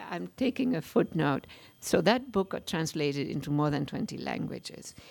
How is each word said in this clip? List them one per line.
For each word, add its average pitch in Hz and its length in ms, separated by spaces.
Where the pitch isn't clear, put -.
I'm 175 260
taking 254 400
a 160 60
footnote. 151 640
So - 220
that 247 300
book 196 180
got - 160
translated 147 640
into 143 240
more 147 180
than 147 160
twenty - 320
languages. - 800